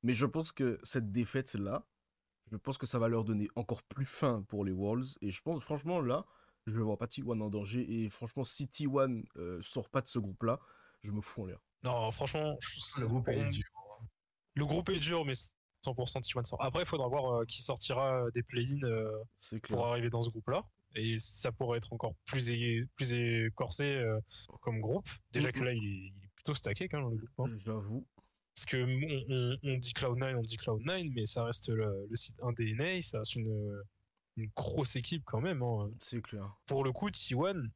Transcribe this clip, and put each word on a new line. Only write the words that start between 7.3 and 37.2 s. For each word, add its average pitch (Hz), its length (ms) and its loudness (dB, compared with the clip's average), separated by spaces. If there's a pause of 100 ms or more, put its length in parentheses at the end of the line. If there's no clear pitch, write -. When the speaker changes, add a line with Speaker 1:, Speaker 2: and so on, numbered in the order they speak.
Speaker 1:
en 107 80 -2
danger. 104 340 -2 (200)
Et 110 40 0
franchement, 120 360 -6
si 131 260 -4
T - 160 -4
one, 135 400 2 (120)
euh, 87 260 -6
sort - 260 -6
pas 131 120 2
de - 60 -8
ce - 120 -2
groupe-là, 113 400 0 (420)
je 104 100 -8
me 104 80 0
fous - 220 -8
en 95 60 -4
l'air. 92 120 -10 (240)
Speaker 2:
Non, 120 280 0
franchement, 151 500 0
je - 400 -2
Speaker 3:
Le 113 60 2
groupe 117 180 2
Speaker 2:
pour 135 80 2
Speaker 3:
est 110 60 2
Speaker 2:
m-, 107 100 2
Speaker 3:
dur. 98 140 0 (920)
Speaker 2:
le 147 140 2
groupe 170 220 2
est 190 100 2
dur, 160 260 2
mais 135 80 0 (480)
cent 127 140 -2
pour 123 140 0
cent 131 120 -2
T - 160 -4
one 117 80 0
sort. - 160 -2
Après, 135 220 2
il 165 40 -2
faudra 135 200 2
voir, 127 340 4
euh, 113 40 4
qui - 180 -2
sortira 127 720 2
des 120 80 2
play-in, 123 400 0
euh, 110 280 2 (280)
Speaker 1:
C'est 113 200 -8
clair. 107 160 -4
Speaker 2:
pour 120 120 4
arriver 120 240 2
dans 117 100 2
ce 117 80 2
groupe-là. 120 340 -2 (300)
Et 113 240 0
ça - 340 0
pourrait 117 280 0
être - 120 -6
encore 113 220 -2 (120)
plus 123 260 2
é-, 117 440 4
plus 123 180 0
écorsé, 120 840 2
euh, 113 240 4 (420)
comme 113 180 0
groupe. 117 300 0 (220)
Déjà 143 180 2
Speaker 1:
Mm, - 40 -2
Speaker 2:
que 131 80 -2
Speaker 1:
mm. 127 40 2
Speaker 2:
là, 123 80 2
il 110 100 0
est, 98 320 -4
il 98 80 -20
est 101 120 -20
plutôt - 180 -4
stacké 127 340 -2
quand 147 140 -2
même, 127 80 0
le 113 80 0
groupe, 110 220 -8
hein. 120 260 -2
Speaker 1:
J'avoue. 110 420 -4 (480)
Speaker 2:
Parce - 100 -4
que 135 120 0 (520)
on, 131 60 2
on, 123 220 2 (140)
on 131 60 2
dit 123 160 -2
Cloud 123 240 2
nine, 131 180 2
on 120 60 2
dit 113 160 -2
Cloud 110 260 0
nine, 170 300 0
mais 113 120 0
ça 117 180 0
reste 117 260 -2
le, 104 400 0
le 113 60 -4
site - 260 -4
indé 117 300 0
N 113 100 0
A, 180 220 2
ça 117 160 -2
reste - 160 -2
une, 104 480 -2 (520)
une 110 200 -4
grosse - 400 0
équipe 135 300 -2
quand - 160 -2
même, 160 200 0
hein. 110 380 0
Speaker 1:
C'est 117 240 -4
clair. 101 420 -8
Speaker 2:
Pour 135 180 2
le 131 80 2
coup, 202 200 0
T - 240 0